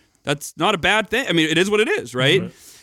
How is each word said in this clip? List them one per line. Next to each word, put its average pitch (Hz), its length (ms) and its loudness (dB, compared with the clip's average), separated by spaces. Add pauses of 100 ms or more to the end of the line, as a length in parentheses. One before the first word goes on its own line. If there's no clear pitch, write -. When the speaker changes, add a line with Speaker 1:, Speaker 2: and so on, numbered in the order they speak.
(240)
Speaker 1:
That's 143 320 -6
not 190 180 0
a 185 40 -2
bad 196 300 0
thing. 247 200 -2
I - 40 0
mean, 160 160 2
it 160 80 0
is 190 140 2
what 208 100 2
it 233 80 0
is, 120 280 -4
right? 147 260 2
Speaker 2:
Right. 180 100 -12 (300)